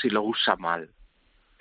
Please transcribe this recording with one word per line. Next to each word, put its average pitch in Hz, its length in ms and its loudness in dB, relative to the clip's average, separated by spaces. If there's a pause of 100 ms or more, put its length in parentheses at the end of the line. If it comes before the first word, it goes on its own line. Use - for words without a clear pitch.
si 127 80 2
lo 104 140 2
usa 110 320 0
mal. 85 360 -4 (680)